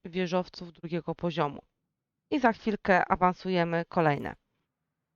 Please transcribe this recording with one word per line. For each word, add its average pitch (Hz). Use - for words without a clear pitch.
wieżowców 180
drugiego 165
poziomu. 151
I 302
za 240
chwilkę 202
awansujemy 175
kolejne. 156